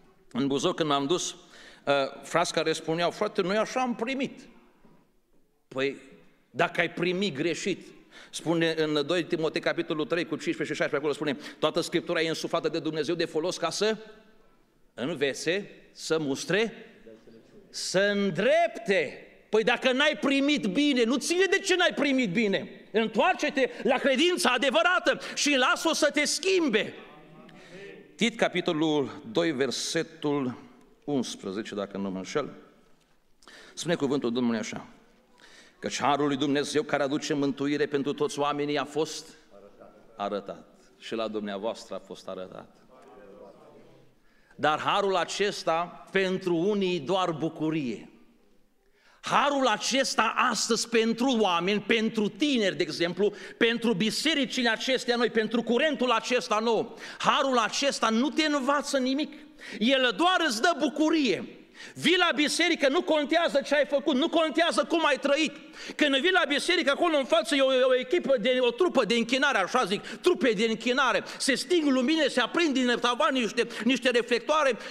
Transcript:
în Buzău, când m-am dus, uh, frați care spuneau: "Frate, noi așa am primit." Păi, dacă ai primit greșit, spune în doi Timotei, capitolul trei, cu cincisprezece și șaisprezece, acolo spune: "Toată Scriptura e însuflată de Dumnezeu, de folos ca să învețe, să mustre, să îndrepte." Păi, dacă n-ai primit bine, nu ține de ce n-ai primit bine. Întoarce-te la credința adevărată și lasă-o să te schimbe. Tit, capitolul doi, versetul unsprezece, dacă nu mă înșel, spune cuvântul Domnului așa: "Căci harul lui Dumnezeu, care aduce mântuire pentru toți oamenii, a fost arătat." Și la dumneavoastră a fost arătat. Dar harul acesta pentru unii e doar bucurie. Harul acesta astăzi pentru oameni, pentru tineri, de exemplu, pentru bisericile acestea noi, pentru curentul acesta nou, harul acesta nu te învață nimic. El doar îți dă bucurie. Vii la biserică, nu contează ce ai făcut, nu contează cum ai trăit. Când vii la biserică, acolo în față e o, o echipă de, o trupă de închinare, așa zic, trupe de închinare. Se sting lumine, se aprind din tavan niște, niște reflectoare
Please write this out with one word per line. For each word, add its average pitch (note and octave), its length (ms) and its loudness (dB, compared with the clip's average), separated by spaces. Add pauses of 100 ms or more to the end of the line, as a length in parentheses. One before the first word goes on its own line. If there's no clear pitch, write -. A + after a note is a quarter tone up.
(320)
în B2+ 140 0
Buzău, C#3 260 0
când E3 160 -2
m-am C#3+ 180 0
dus, E3 240 -2
uh, - 60 -14 (840)
frați E3+ 300 0
care D#3+ 200 0
spuneau: D#3+ 380 -2
"Frate, G#3 320 -2
noi F#3 140 0
așa A3 240 -2
am B3 140 -2
primit." C4 460 -4 (1300)
Păi, C3+ 320 -4 (500)
dacă E3 300 0
ai E3 100 -2
primit F3+ 440 -2
greșit, D#3+ 540 -4 (420)
spune E3 460 0
în D3+ 300 0
doi E3+ 180 0
Timotei, D#3+ 360 -2
capitolul D#3 460 -2
trei, E3 180 -2
cu D3+ 120 -4
cincisprezece D3 360 -4
și C#3+ 80 -6
șaisprezece, D3+ 160 0
acolo C#3+ 160 -2
spune: C#3+ 460 -6
"Toată D#3 220 0
Scriptura E3+ 400 -2
e E3 80 0
însuflată D#3+ 400 -2
de D#3 100 -2
Dumnezeu, D#3 360 -4
de E3 100 -2
folos D#3+ 320 -4
ca E3 140 -4
să G#3 260 0 (1000)
învețe, D3+ 760 -4 (220)
să - 260 -4
mustre, D#3+ 540 -2 (1000)
să - 280 -4
îndrepte." G3+ 1200 0 (300)
Păi, A3 160 2
dacă A#3+ 280 2
n-ai D4 280 2
primit C#4 460 2
bine, B3+ 380 2
nu A#3+ 120 2
ține F4+ 280 0
de F#4+ 140 4
ce F#4 180 0
n-ai E4+ 180 2
primit C4 380 2
bine. F#3+ 380 0 (220)
Întoarce-te B3 760 0 (120)
la B3+ 160 2
credința C#4+ 520 2
adevărată C#4+ 680 2 (160)
și C#4+ 220 2
lasă-o D#4 360 2
să D4 200 2
te D4 120 2
schimbe. C#4+ 680 0 (1200)
Tit, A#3 200 -2
capitolul D#3 920 0
doi, E3 200 0
versetul C#3 1080 -4 (460)
unsprezece, G#2+ 720 -6
dacă G2 220 -6
nu G2 140 -4
mă F#2 60 -6
înșel, F#2 360 -6 (1200)
spune E3 200 -2
cuvântul B2+ 380 0
Domnului A#2+ 260 0
așa: G#2+ 280 -10 (920)
"Căci - 220 -8
harul C#3+ 260 2
lui C#3+ 100 0
Dumnezeu, C#3+ 460 0
care D3 200 -2
aduce D3 320 -2
mântuire C#3+ 520 0
pentru C#3+ 260 -2
toți C#3+ 260 -4
oamenii, D3 400 -2
a C3+ 60 -2
fost D3 420 -6 (920)
arătat." G2+ 500 -6 (320)
Și - 160 -10
la A2+ 140 -2
dumneavoastră G#2 640 -6
a F#2+ 40 -8
fost - 300 -16
arătat. F#2 480 -14 (1800)
Dar D3 240 2
harul F#3+ 360 2
acesta F3 920 -2
pentru F#3 460 0
unii F#3 400 2
e E3 40 -4
doar F3 320 0
bucurie. D3+ 760 -4 (1160)
Harul C4 400 2
acesta A3+ 680 0
astăzi A3+ 520 0
pentru A3+ 520 2
oameni, F#3+ 400 2
pentru A3 480 0
tineri, A3+ 480 0
de D#3 60 0
exemplu, E3+ 500 0 (260)
pentru A#3 340 2
bisericile A#3+ 760 0
acestea A#3+ 480 0
noi, A#3 140 2
pentru A3+ 320 0
curentul B3 480 2
acesta A3+ 480 0
nou, A3 400 0 (200)
harul B3+ 400 2
acesta A#3 500 0
nu A3+ 220 2
te D#4 140 2
învață C#4+ 540 0
nimic. C4+ 340 -2 (460)
El B3 380 4
doar F4 300 4
îți A3+ 140 -2
dă E4+ 180 4
bucurie. C#4+ 800 0 (360)
Vii B3+ 220 2
la F4+ 180 4
biserică, D#4 540 2
nu E4 140 2
contează D4+ 580 2
ce C4+ 140 -2
ai C#4+ 120 4
făcut, C#4+ 280 0
nu C#4 140 2
contează D#4 560 2
cum D#4+ 220 0
ai C#4+ 120 2
trăit. C#4+ 340 0 (440)
Când C#4 200 4
vii D#4 160 2
la F4 160 4
biserică, C#4+ 420 2
acolo D#4 260 2
în C4+ 80 2
față D#4 300 2
e C#4 60 2
o, C4 280 4
o B3+ 60 4
echipă C4 460 0
de, B3+ 200 2
o A#3+ 100 2
trupă B3 340 2
de F#3+ 100 0
închinare, A#3+ 440 2
așa G3 260 0
zic, G3 180 -2
trupe C#4+ 500 0
de G#3+ 120 0
închinare. A3+ 600 0 (140)
Se - 160 0
sting E4 320 0
lumine, C4+ 400 2
se B3 140 0
aprind D4+ 340 0
din B3 260 2
tavan B3 320 2
niște, A#3 360 0 (160)
niște C4 260 2
reflectoare A#3+ 680 2 (120)